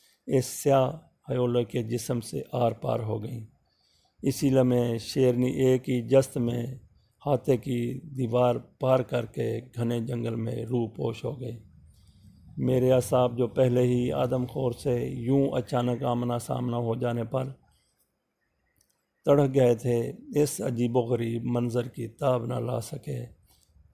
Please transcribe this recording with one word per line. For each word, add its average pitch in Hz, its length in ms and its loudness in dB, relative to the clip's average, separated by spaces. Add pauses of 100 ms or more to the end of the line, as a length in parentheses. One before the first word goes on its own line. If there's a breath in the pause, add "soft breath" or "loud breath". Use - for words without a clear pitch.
(280 soft breath)
اس 127 180 2
سیاہ 135 460 2 (380)
ہیولے 123 340 0
کے 117 200 -4
جسم 117 360 -4
سے 135 220 -8 (100)
آر 120 200 2
پار 117 280 -4
ہو 107 240 -6
گئیں۔ 113 220 -10 (760)
اسی 143 280 2
لمحے 123 480 4
شیرنی 127 540 2
ایک 131 380 2
ہی 123 120 0
جست 131 360 2
میں 120 280 -2 (600)
ہاتھے 135 320 2
کی 123 460 -4
دیوار 123 520 2
پار 131 440 0
کر 120 260 -4
کے 113 340 -4 (160)
گھنے 117 240 -2
جنگل 117 360 -4
میں 113 300 -4
رو 117 220 -2
پوش 117 380 -6
ہو 117 160 -6
گئی۔ 117 180 -10 (1000 soft breath)
میرے 127 340 4
اعصاب 123 460 4
جو 120 100 2
پہلے 123 340 4
ہی 123 300 2
آدم 131 340 0
خور 131 260 -2
سے 123 340 -2
یوں 131 460 0
اچانک 123 520 -2
آمنا 120 360 -2
سامنا 123 380 -4
ہو 117 180 -2
جانے 120 280 -2
پر 131 260 -4 (1800)
تڑہ 143 280 6
گئے 123 220 6
تھے، 120 360 -2 (240)
اس 143 260 0
عجیب 117 360 0
و - 20 4
غریب 117 460 -2
منظر 120 420 -2
کی 120 200 -10
تاب 127 380 -2
نہ 123 80 -4
لا 117 280 -4
سکے 131 380 -10 (720 soft breath)